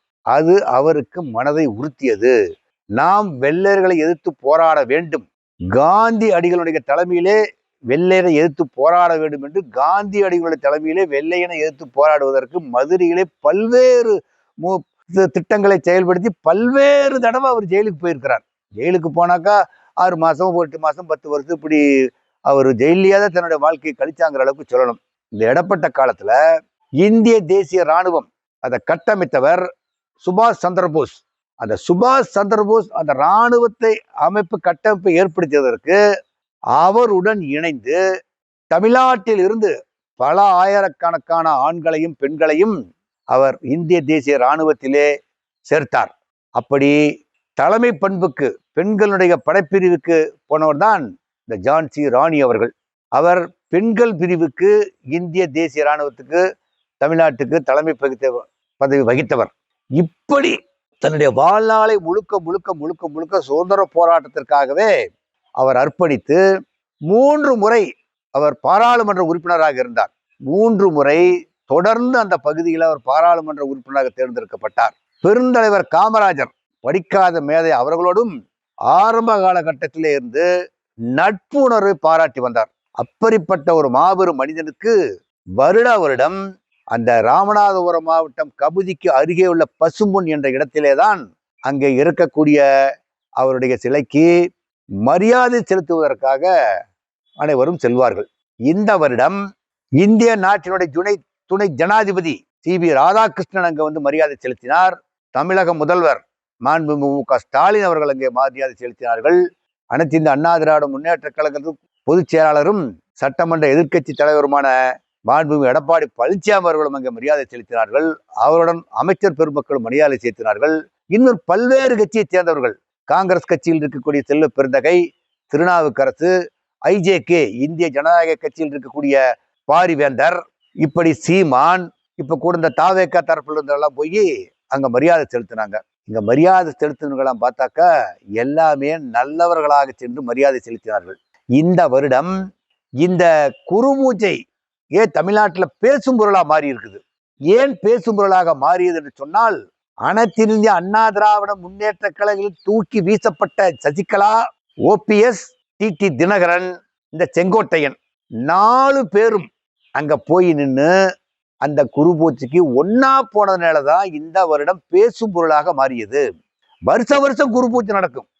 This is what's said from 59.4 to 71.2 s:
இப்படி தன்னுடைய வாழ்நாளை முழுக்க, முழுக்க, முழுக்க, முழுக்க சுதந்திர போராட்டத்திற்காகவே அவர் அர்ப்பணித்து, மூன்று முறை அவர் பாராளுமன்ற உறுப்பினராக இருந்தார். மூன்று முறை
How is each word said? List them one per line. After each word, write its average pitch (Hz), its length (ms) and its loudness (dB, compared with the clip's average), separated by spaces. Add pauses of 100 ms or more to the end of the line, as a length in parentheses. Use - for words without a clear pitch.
இப்படி 180 800 -2 (340)
தன்னுடைய 147 340 0
வாழ்நாளை 220 680 2
முழுக்க, 190 420 -4
முழுக்க, 175 340 -6
முழுக்க, 160 340 -10
முழுக்க 160 320 -6
சுதந்திர 180 540 0
போராட்டத்திற்காகவே 151 1120 0 (440)
அவர் 131 260 0
அர்ப்பணித்து, 160 840 0 (360)
மூன்று 269 600 2
முறை 208 380 0 (360)
அவர் 143 300 -2
பாராளுமன்ற 208 640 0
உறுப்பினராக 160 540 -2
இருந்தார். 117 340 -4 (240)
மூன்று 196 540 0
முறை 160 580 2 (160)